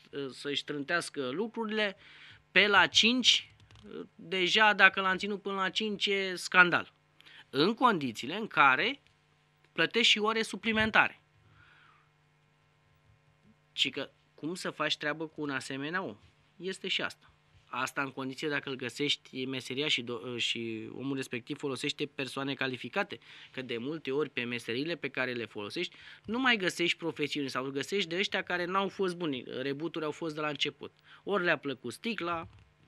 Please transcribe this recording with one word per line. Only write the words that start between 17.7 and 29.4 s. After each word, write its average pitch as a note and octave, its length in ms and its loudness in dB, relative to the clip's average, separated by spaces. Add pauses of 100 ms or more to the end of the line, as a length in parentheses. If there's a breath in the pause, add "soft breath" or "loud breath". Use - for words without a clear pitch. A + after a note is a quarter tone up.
Asta C3 240 -4
în C3+ 100 -4
condiție C3+ 380 -6
dacă C#3+ 200 -4
îl C3+ 60 -6
găsești, B2+ 680 -4
e B2+ 40 -4
meseria C3 420 -4
și C#3+ 140 0
do-, A#2+ 360 -8
și A2+ 560 -4
omul C#3 220 -6
respectiv C3 420 -8
folosește C#3+ 480 -4
persoane C#3 480 -4
calificate. C3 680 -4 (320 loud breath)
Că C3 100 -10
de B2 160 -6
multe C#3 340 -6
ori D3 180 -2
pe B2 140 -4
meseriile A#2+ 520 -4
pe C#3 140 -8
care B2+ 240 -4
le A#2 120 -6
folosești, G#2 500 -8 (300 loud breath)
nu A3+ 140 -4
mai B3 180 4
găsești F3 400 0
profesiuni D3 520 -4
sau C3 200 -2
găsești D#3+ 400 -2
de E3 80 -4
ăștia G3 240 -2
care F3 240 -4
n-au G3 220 0
fost F#3 280 -2
buni. D#3 280 -4 (180)